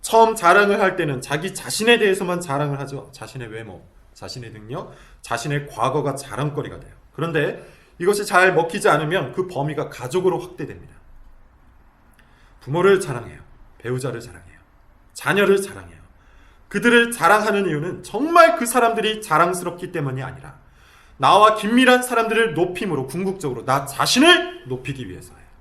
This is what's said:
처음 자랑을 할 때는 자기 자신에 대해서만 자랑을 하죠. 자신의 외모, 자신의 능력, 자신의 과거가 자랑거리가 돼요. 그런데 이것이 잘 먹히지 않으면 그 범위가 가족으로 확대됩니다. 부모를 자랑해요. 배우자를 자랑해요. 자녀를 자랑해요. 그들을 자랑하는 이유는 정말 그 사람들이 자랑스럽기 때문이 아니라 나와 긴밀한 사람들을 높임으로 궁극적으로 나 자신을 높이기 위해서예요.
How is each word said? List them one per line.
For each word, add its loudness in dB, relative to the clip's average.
처음 4
자랑을 4
할 0
때는 -4
자기 -6
자신에 2
대해서만 0
자랑을 -4
하죠. -12
자신의 -14
외모, -14
자신의 -14
능력, -14
자신의 -4
과거가 -2
자랑거리가 -8
돼요. -20
그런데 -4
이것이 0
잘 4
먹히지 0
않으면 0
그 -4
범위가 -6
가족으로 -2
확대됩니다. -14
부모를 2
자랑해요. -10
배우자를 -6
자랑해요. -20
자녀를 2
자랑해요. -14
그들을 4
자랑하는 2
이유는 -6
정말 4
그 -4
사람들이 0
자랑스럽기 -2
때문이 -6
아니라 -16
나와 6
긴밀한 4
사람들을 0
높임으로 -2
궁극적으로 -6
나 0
자신을 2
높이기 -10
위해서예요. -18